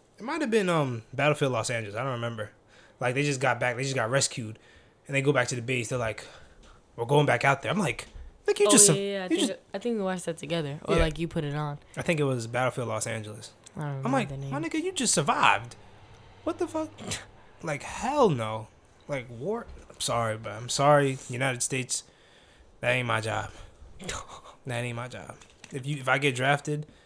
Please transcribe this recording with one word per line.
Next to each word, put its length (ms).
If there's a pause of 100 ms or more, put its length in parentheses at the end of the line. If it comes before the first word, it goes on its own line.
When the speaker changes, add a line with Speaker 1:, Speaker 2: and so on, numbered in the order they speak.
(180)
Speaker 1:
it 60
might 180
have 100
been, 180
um, 340 (100)
Battlefield 400
Los 160
Angeles. 260
I 80
don't 100
remember. 380 (480)
Like, 160
they 80
just 180
got 180
back. 180
They 60
just 120
got 140
rescued. 500 (480)
And 80
they 60
go 120
back 160
to 60
the 60
base. 280
They're 100
like, 260 (720)
"We're 80
going 200
back 200
out 160
there." 100
I'm 80
like, 280 (380)
"Look, 140
you 80
Speaker 2:
Oh, 40
Speaker 1:
just, 180
Speaker 2:
yeah, 60
yeah, 240
I 40
Speaker 1:
you 60
Speaker 2:
think, 180
Speaker 1:
just" 120 (140)
Speaker 2:
I 40
think 200
we 60
watched 220
that 120
together. 480
Or, 100
Speaker 1:
Yeah. 60
Speaker 2:
like, 180
you 100
put 160
it 100
on. 240 (160)
Speaker 1:
I 60
think 180
it 40
was 240
Battlefield 420
Los 180
Angeles. 440 (240)
Speaker 2:
I 60
don't 80
Speaker 1:
I'm 80
Speaker 2:
remember 200
Speaker 1:
like, 120
Speaker 2:
the 80
name. 140
Speaker 1:
"My 100
nigga, 220
you 80
just 220
survived. 640 (680)
What 160
the 80
fuck?" 220 (760)
Like, 200
hell 460
no. 380 (400)
Like, 220
war. 360 (240)
I'm 120
sorry, 360
but 140
I'm 160
sorry, 500 (120)
United 340
States. 400 (800)
That 100
ain't 160
my 140
job. 300 (500)
Speaker 2:
<laughs> 100 (560)
Speaker 1:
That 160
ain't 140
my 100
job. 280 (360)
If 160
you, 80
if 140
I 80
get 180
drafted, 520 (180)